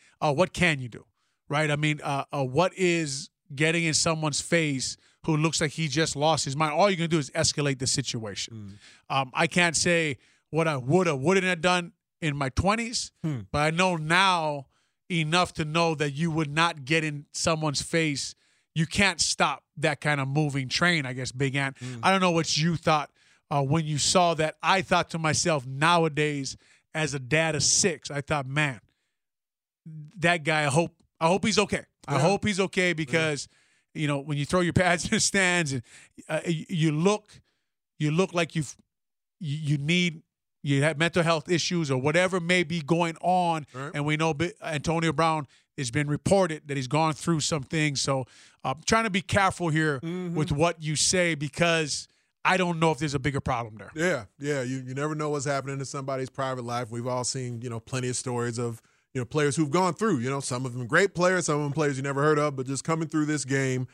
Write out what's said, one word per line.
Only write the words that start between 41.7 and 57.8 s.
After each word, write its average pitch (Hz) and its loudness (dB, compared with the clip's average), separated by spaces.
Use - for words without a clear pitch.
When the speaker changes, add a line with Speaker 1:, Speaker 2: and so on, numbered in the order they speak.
Speaker 1:
or 131 0
whatever 175 2
may 175 2
be 165 -4
going 165 0
on. 170 0
Speaker 2:
Right. 139 -10
Speaker 1:
And 147 -4
we 151 0
know 160 0
Bi-, 165 -4
Antonio 165 -2
Brown, 160 2
it's 127 -6
been 147 0
reported 160 2
that 139 -4
he's 127 -4
gone 151 2
through 165 -2
some 147 -2
things. 151 -2
So, 135 -2
uh, 135 -2
trying 226 4
to 226 -2
be 185 0
careful 185 2
here 151 2
Speaker 2:
Mm-hmm. 175 -6
Speaker 1:
with 156 -2
what 165 0
you 151 -4
say, 175 2
because 160 -2
I 180 4
don't 175 0
know 160 4
if 139 -4
there's 151 -2
a 143 -4
bigger 135 -2
problem 117 -4
there. 98 -16
Speaker 2:
Yeah, 156 0
yeah. 143 -2
You, 131 -6
you 127 -10
never 151 -4
know 151 -4
what's 143 -4
happening 139 -4
in 135 -8
somebody's 135 -6
private 131 -6
life. 120 -6
We've 120 -6
all 123 -2
seen, 123 -6
you 123 -8
know, 113 -8
plenty 127 -4